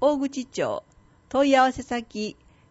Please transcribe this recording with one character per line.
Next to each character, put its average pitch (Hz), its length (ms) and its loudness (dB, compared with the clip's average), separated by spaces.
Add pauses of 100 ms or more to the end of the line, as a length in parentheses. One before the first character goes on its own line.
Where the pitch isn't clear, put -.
大 294 160 2
口 269 280 -6
町、 127 380 -6 (460)
問 277 200 2
い 269 60 6
合 262 80 6
わ 262 80 2
せ 254 120 -12
先、 226 540 -8 (340)